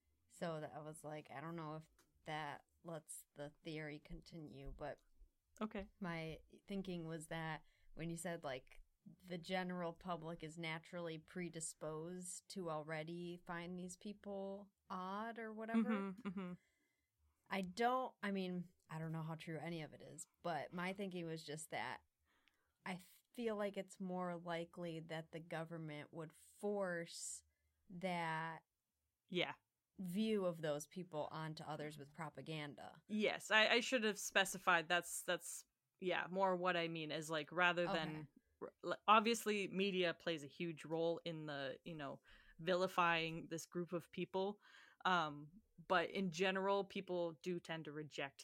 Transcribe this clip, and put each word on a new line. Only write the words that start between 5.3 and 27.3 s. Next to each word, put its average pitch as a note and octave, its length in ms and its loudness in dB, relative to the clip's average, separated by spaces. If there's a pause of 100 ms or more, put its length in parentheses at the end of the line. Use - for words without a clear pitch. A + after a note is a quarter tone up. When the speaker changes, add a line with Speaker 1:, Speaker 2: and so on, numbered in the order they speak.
Speaker 2:
Okay. G#3+ 240 -4 (140)
Speaker 1:
my E3 380 -4 (300)
thinking F3+ 380 -2
was D#3+ 220 -4
that D#3+ 340 -2 (320)
when E3 160 -2
you E3 60 -2
said, E3 280 -4
like, C3 360 -6 (480)
the F3 100 -2
general F3+ 540 0
public E3+ 520 -4
is D#3 140 -8
naturally D#3+ 600 -4
predisposed E3+ 1300 -6
to F3 200 -4
already D#3+ 760 -4
find F3 320 -6
these F3+ 180 -8
people G3 720 -8 (220)
odd G3+ 480 -4
or A3 140 -6
whatever, A3 260 0 (100)
Speaker 2:
Mm-hmm, G3 400 0
mm-hmm. F3+ 240 -4 (1000)
Speaker 1:
I G3 120 0
don't, A#3 500 2 (100)
I G3+ 80 -2
mean, F#3 340 -2 (260)
I D#3+ 80 -6
don't D#3+ 140 -4
know D#3+ 140 -4
how D#3+ 80 -6
true D#3+ 300 -6
any E3+ 180 -4
of C#3 100 -10
it - 100 -16 (120)
is, D3+ 120 -10 (160)
but D#3+ 300 -2
my F3+ 200 -2
thinking F#3 340 -4
was D#3+ 180 -4
just D3+ 260 -6
that B2 280 -2 (880)
I F#3 120 -4 (380)
feel A3+ 200 0
like G3+ 200 0
it's F#3+ 240 -6
more F3+ 440 -2
likely E3+ 640 -4
that D#3+ 240 -4
the E3 80 -6
government D#3+ 720 -6
would D#3+ 180 -8 (300)
force F#3 840 -2 (580)